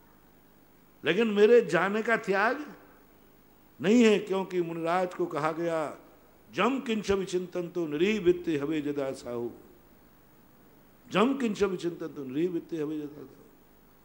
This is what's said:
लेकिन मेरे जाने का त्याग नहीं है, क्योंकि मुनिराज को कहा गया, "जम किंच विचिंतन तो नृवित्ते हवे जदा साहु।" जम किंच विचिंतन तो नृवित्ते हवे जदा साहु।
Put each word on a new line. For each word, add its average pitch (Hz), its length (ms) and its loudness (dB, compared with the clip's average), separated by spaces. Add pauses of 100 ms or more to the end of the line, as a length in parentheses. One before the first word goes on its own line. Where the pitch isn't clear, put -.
(1040)
लेकिन 190 220 2
मेरे 214 340 8
जाने 190 420 0
का 226 140 0
त्याग 220 580 -2 (1080)
नहीं 220 220 6
है, 214 160 6
क्योंकि 185 420 -4
मुनिराज 165 520 -2
को 175 120 -2
कहा 160 260 -2
गया, 160 460 -4 (560)
"जम 240 260 2
किंच 214 320 -4
विचिंतन 180 560 -2
तो 170 200 -4
नृवित्ते 175 680 0
हवे 151 240 -2
जदा 139 300 -4
साहु।" 120 380 -8 (1600)
जम 226 260 2
किंच 208 260 0
विचिंतन 170 440 -4
तो 143 160 -12
नृवित्ते 165 540 -4
हवे 151 200 -4
जदा 147 100 -8
साहु। 143 420 -18 (560)